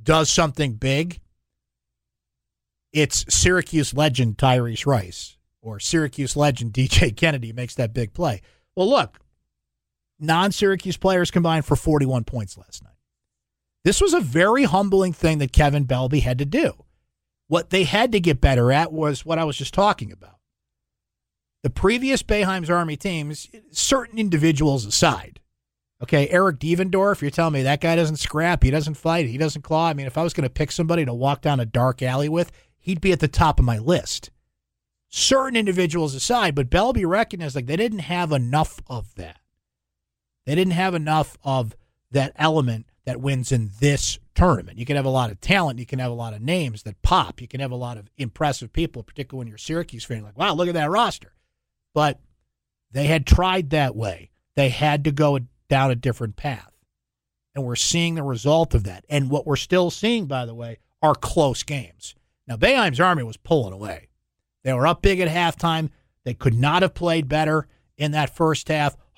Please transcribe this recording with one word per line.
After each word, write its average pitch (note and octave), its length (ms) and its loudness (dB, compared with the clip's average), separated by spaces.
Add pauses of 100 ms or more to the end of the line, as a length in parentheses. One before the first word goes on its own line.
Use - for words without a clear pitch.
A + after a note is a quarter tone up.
does D#3 300 2
something D3 440 0
big, C#3 440 -2 (1700)
it's - 320 0 (100)
Syracuse E3 600 2
legend B2+ 440 0
Tyrese B2 480 0
Rice G#2 500 -4 (260)
or A2 180 -12
Syracuse D3 560 -2
legend C3+ 360 0
<laughs> - 20 -14
D C3 120 2
J C#3 240 4
Kennedy B2 420 -2
makes A#2+ 240 -10
that A2+ 180 -4
big A#2 180 -4
play. C3+ 300 -4 (340)
Well, F#3 120 2
look, A3+ 300 0 (1000)
non-Syracuse F#3 800 0
players F#3 320 2
combined E3 340 2
for D3 120 2
forty-one C3 480 0
points A2 340 -10
last - 240 -20
night. - 80 -20 (920)
This F#3+ 180 4
was F#4 140 4
a F4 60 4
very F#3+ 440 4
humbling F#3+ 480 2
thing D#3+ 260 0
that C#3 140 -2
Kevin C#3+ 340 4
Belby B2+ 360 0
had B2+ 160 -2
to C#3+ 60 -2
do. A#3 400 -2 (640)
What E3 220 0
they F#3 140 4
had A3 280 2
to G#3 80 2
get E3 200 2
better B2+ 320 4
at D#3+ 200 2
was D3+ 340 -4
what D#3+ 120 -2
I E3 60 0
was D3 120 -4
just - 180 -10
talking G3 360 0
about. - 280 -20 (1200)
The A#2 80 -2
previous B3 520 0
Boeheim's F#3+ 480 -2
Army E3+ 260 0
teams, D3+ 540 -8 (220)
certain A3+ 460 -2
individuals D#3 680 2
aside, A#2 540 0 (640)
okay, C#3+ 260 2
Eric F3 300 2
Devendorf, F#3 640 0
you're D3 100 -4
telling E3 240 0
me C3+ 80 0
that C#3 200 0
guy E3 140 2
doesn't D#3 200 0
scrap, D#3+ 460 0
he - 80 6
doesn't D3+ 240 -2
fight, E3 320 -2
he C3 120 -6
doesn't D3+ 240 -2
claw. D#3+ 260 0
I D#3 60 -2
mean, C#3 120 -8
if B2+ 100 -8
I D#3+ 60 -2
was E3+ 120 -4
gonna C#3 160 -2
pick - 220 -4
somebody E3+ 320 0
to B2 100 -4
walk C3+ 280 -2
down C#3+ 180 0
a A#2 60 -2
dark B2 360 0
alley C3 260 -2
with, E3 240 -2 (260)
he'd F3 220 -6
be F#3+ 120 2
at E3+ 80 2
the D3+ 80 2
top - 300 2
of B2+ 80 6
my A#2 120 0
list. C#3 520 -2 (800)
Certain C4 460 0
individuals F3 580 0
aside, F#3+ 400 0
but C#3 160 -2
Belby G#3 360 2
recognized, E3+ 480 -2
like, C3 120 -6
they C#3+ 100 -4
didn't G#3+ 240 -2
have E3+ 320 -2
enough C3+ 560 0
of A2+ 260 -10
that. E2+ 240 -16 (1080)
They C#3 100 -4
didn't F3+ 180 0
have F3+ 220 0
enough D#3 500 -2
of C3 320 -4 (340)
that C3 260 -2
element C#3+ 500 0 (200)
that A#2+ 140 -6
wins C3 320 -2
in A2 180 0 (100)
this C#3+ 380 0 (160)
tournament. D#3+ 440 2
You A#2+ 80 -8
can C#3+ 100 -2
have C#3 80 0
a C3+ 60 0
lot B2+ 200 0
of G2 100 -16
talent, E3+ 380 0
you B2 80 -12
can C3 120 -6
have B2+ 120 -4
a A#2+ 40 -8
lot A#2 200 -10
of G#2 60 -14
names C3+ 420 -4
that - 200 -14
pop, - 380 2
you B2+ 60 -16
can C3 140 -10
have C3+ 100 -6
a B2 60 -8
lot A#2+ 200 -10
of G2+ 200 -20
impressive C3 560 -4
people, D3+ 300 -4
particularly C3+ 380 -14
when A#2+ 60 -12
you're G#2+ 100 -18
a - 40 -20
Syracuse D#3 440 -8
fan, A2+ 180 -10
like, G#2 140 -20
"Wow, E3+ 180 -2
look F3 140 0
at E3+ 60 -4
that D3+ 160 -2
roster." G3+ 420 -2 (600)
But D3 260 0 (720)
they C#3 160 -2
had D3+ 180 2
tried F#3 460 2
that C#3 240 0
way. G#2+ 360 -8 (260)
They C#3 140 2
had D3 340 0
to D3+ 80 0
go C#3+ 260 2 (300)
down C3+ 220 2
a B2+ 40 0
different A#2+ 400 -4
path. - 380 -10 (800)
And C#3 100 -6
we're A#2+ 120 -4
seeing E3+ 400 0
the D#3+ 60 -6
result C#3+ 520 0
of A2 100 2
that. F#2+ 240 -12
And C#3 220 0
what C#3+ 160 -2
we're D3 80 0
still F3+ 360 0
seeing, G#3+ 360 -2
by C3 180 -6
the A#2 100 -14
way, A#2 240 -14 (240)
are D3+ 120 6
close C#3 480 0
games. - 540 -12 (320)
Now, A#2 80 -8
Boeheim's F#3+ 420 2
Army E3+ 240 2
was A2+ 140 -10
pulling B2 360 0
away. G2 360 -12 (560)
They C3 80 0
were B2+ 140 2
up E3+ 160 2
big G3 180 4
at F3+ 80 2
halftime. E3 600 -2 (340)
They B2 100 -6
could B2 200 0
not D3 280 2
have F#3 120 0
played E3 340 -2
better D#3 400 0 (300)
in D3 140 -2
that D3+ 220 -2
first D#3 340 0
half. D3 280 0 (220)